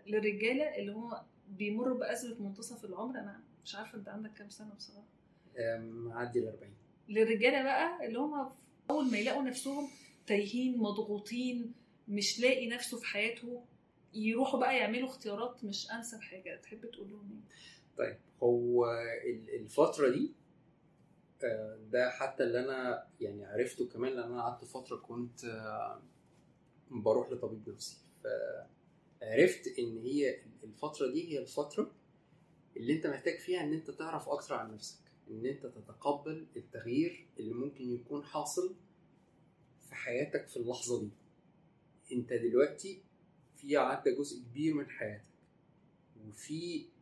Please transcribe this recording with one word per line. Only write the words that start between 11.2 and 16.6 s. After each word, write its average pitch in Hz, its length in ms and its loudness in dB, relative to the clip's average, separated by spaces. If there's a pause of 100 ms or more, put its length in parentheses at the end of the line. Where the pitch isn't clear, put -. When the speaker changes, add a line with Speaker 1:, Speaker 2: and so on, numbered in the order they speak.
Speaker 1:
مش 202 320 0
لاقي 247 300 4
نفسه 240 280 -4
في - 80 -8
حياته، 233 600 -2 (480)
يروحوا 226 460 2
بقى 254 180 6
يعملوا 240 320 2
اختيارات 220 540 -6
مش 202 280 -6
أنسب 226 300 -8
حاجة، 185 420 -12